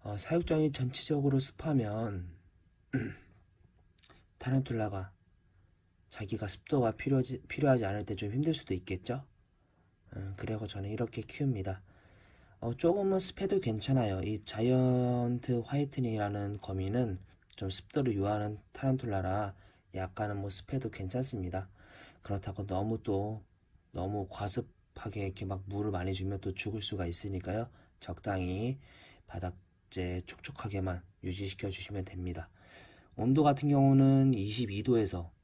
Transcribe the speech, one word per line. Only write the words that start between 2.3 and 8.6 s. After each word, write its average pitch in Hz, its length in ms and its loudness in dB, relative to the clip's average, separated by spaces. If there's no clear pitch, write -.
<clears throat> - 1500 -12
타란툴라가 110 760 0
자기가 104 380 -6
습도가 117 440 2
필요하지, 131 560 0
필요하지 131 380 4
않을 101 180 -2
때 101 120 -4
좀 101 160 -4
힘들 151 200 2
수도 139 220 -2